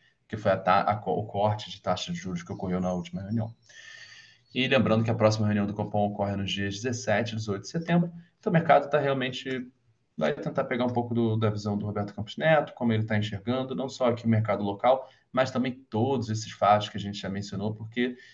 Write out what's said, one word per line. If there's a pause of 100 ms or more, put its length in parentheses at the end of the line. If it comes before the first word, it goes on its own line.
(280)
que
foi
a
ta-,
a
co-,
o
corte
de
taxa
de
juros
que
ocorreu
na
última
reunião. (960)
E
lembrando
que
a
próxima
reunião
do
Copom
ocorre
nos
dias
dezessete
e
dezoito
de
setembro, (260)
então
o
mercado
tá
realmente, (520)
vai
tentar
pegar
um
pouco
do,
da
visão
do
Roberto
Campos
Neto,
como
ele
tá
enxergando,
não
só
aqui
o
mercado
local, (220)
mas
também (180)
todos
esses
fatos
que
a
gente
já
mencionou,
porque (160)